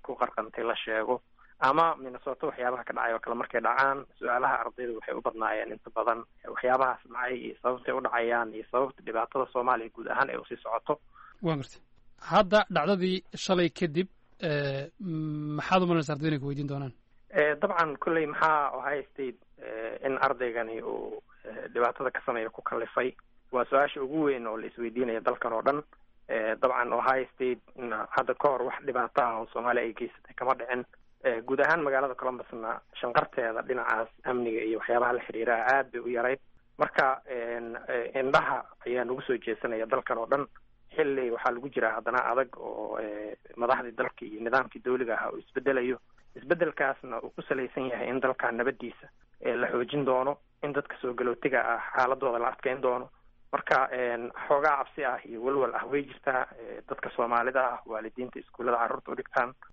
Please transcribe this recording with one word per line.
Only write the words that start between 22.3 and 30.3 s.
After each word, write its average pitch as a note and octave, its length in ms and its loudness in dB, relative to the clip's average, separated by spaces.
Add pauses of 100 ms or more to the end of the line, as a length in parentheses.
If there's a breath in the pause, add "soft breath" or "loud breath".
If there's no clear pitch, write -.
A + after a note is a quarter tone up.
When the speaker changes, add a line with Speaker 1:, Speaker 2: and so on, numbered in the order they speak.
Speaker 1:
ku - 120 -14
kallifay? A#2+ 520 -2 (380)
Waa B2 120 2
su-aasha C#3+ 380 2
ugu D3+ 260 0
weyn B2 180 0
oo A2 100 -2
la A2 100 -6
isweydiinaya A#2 540 -2
dalkan A#2+ 320 0
oo A2+ 100 0
dhan. C#3 180 2 (480)
Ee, A2+ 320 0
dabcan, B2 320 2
Ohio B2+ 320 2 (100)
State-na A#2+ 800 -4
hadda B2+ 220 2
ka - 140 2
hor B2 200 2
wax - 160 -8
dhibaato B2 400 0
ah A2+ 160 -2
oo A2+ 120 -6
Soomaaliya A#2+ 320 0
ay A2+ 100 -4
geysatay - 420 -10